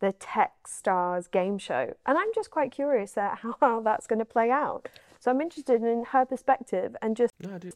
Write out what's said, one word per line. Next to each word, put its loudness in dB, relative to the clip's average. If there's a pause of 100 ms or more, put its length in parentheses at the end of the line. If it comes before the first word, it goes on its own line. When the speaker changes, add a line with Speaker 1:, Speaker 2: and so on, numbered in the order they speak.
Speaker 1:
the 0
Tech -2 (140)
Stars -2
game 0
show. -4 (120)
And 4
I'm 0
just -4
quite -2
curious -2
at -2
<laughs> -20
how, -6
how 4
that's 0
gonna 0
play 2
out. -2 (320)
So 0
I'm 2
interested 0
in 0
her 4
perspective -2
and 0
just 2
Speaker 2:
No, -10
I -10
do. -14